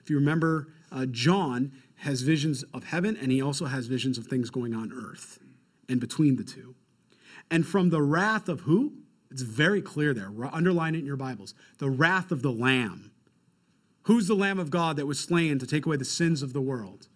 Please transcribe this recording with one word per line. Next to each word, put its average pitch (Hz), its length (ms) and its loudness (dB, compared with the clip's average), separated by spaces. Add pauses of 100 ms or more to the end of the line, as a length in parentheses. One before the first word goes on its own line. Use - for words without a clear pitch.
If - 80 -8
you 151 60 2
remember, 160 560 2 (180)
uh, 131 160 -4
John 135 640 0 (240)
has 135 260 -4
visions 147 400 0 (100)
of 127 120 -10
heaven, 180 320 -2
and 131 140 -2
he 131 100 2
also 143 260 -4
has 127 200 -6
visions 127 300 -2
of 113 120 -10
things 123 200 -2
going 120 260 -4
on 110 180 -6
earth - 480 -16 (480)
and 123 120 2
between 131 360 4
the 110 80 -4
two. - 320 -18 (720)
"And 165 160 2
from 180 240 2
the 160 100 2
wrath 196 480 2
of" 156 120 -4
who? 196 420 0 (260)
It's 131 140 -10
very 151 400 2
clear 147 320 -2
there. 98 160 -8
Ru-, 117 220 -8
underline 165 420 2
it 160 60 -4
in 139 60 -8
your 139 100 -6
Bibles. 123 380 -10 (240)
The 139 120 -2
wrath 170 400 2
of 135 120 -2
the 135 100 2
Lamb. 117 580 0 (920)
Who's 214 240 4
the 214 80 2
Lamb 196 240 2
of 151 100 -4
God 165 260 0
that 143 100 -2
was 143 120 -4
slain 165 400 2
to 131 80 -6
take 151 180 0
away 156 120 0
the 131 80 -2
sins 165 380 0
of 131 100 -6
the 139 100 -2
world? 117 540 -8